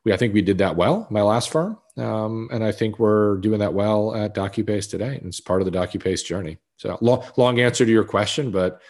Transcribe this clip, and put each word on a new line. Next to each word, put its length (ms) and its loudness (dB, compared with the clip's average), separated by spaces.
we, 80 4
I 40 2
think 180 0
we 80 4
did 160 2
that 160 2
well, 340 2
my 140 0
last 280 2
firm. 280 -2
Um, 540 -4
and 140 -4
I 80 0
think 260 -4
we're 380 4
doing 240 0
that 140 0
well 420 0
at 180 -4
DocuPace 560 -4
today. 280 -6
And 80 -14
it's 140 -12
part 220 0
of 80 -2
the 80 -2
DocuPace 460 -4
journey. 340 -8
So 220 -8
lo-, 240 2
long 240 4
answer 260 4
to 60 4
your 120 6
question, 460 -2
but, 400 -2